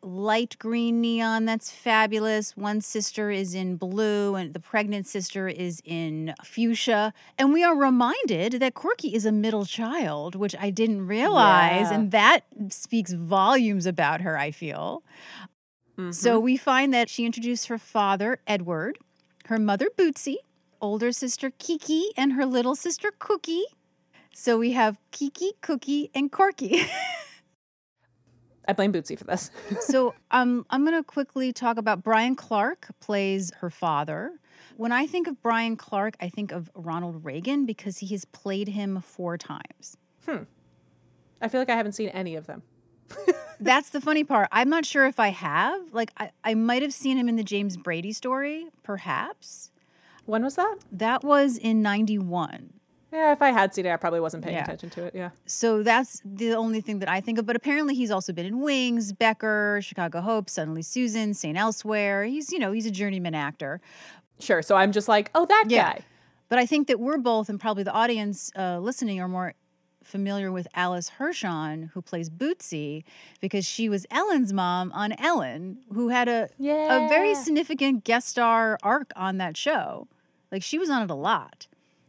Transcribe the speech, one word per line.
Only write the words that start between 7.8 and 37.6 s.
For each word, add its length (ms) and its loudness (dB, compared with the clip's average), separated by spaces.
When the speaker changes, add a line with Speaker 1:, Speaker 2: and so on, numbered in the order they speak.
Speaker 1:
that 140 0
Corky 380 -4
is 140 2
a 60 4
middle 320 2
child, 720 -4
which 240 -2
I 100 -2
didn't 380 0
realize. 840 6
Speaker 2:
Yeah. 40 0
Speaker 1:
And 180 2
that 320 8
speaks 440 -4
volumes 720 2
about 340 0
her, 180 -4
I 140 -2
feel. 500 -8
So 240 4
Speaker 2:
Mm-hmm. 80 2
Speaker 1:
we 120 2
find 380 2
that 160 2
she 160 -4
introduced 400 -4
her 120 -6
father, 680 0
Edward, 520 -4
her 120 0
mother, 300 2
Bootsy, 380 0
older 300 0
sister, 480 -4
Kiki, 580 -2
and 180 2
her 120 2
little 300 2
sister, 420 -4
Cookie. 460 -2
So 260 2
we 140 2
have 260 2
Kiki, 420 -4
Cookie, 520 -2
and 160 0
Corky. 560 2
<laughs> 60 -8
Speaker 2:
I 60 2
blame 220 2
Bootsy 240 -4
for 60 -16
this. 260 -4
<laughs> 140 -4
Speaker 1:
So, 340 2
um, 400 2
I'm 140 2
gonna 200 2
quickly 480 -4
talk 240 -2
about 260 0
Brian 320 2
Clark 540 -2
plays 600 -2
her 100 -6
father. 600 -4
When 120 -2
I 160 2
think 200 -2
of 160 -6
Brian 340 0
Clark, 440 -4
I 100 -6
think 200 -8
of 240 -10
Ronald 500 -8
Reagan 420 -2